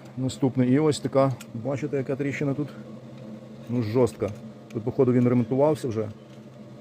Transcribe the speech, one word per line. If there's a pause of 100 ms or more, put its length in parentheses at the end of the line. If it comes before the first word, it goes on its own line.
(180)
наступний.
І
ось
така, (220)
бачите,
яка
тріщина
тут? (1000)
Ну,
жорстка. (440)
Тут,
походу,
він
ремонтувався
вже. (720)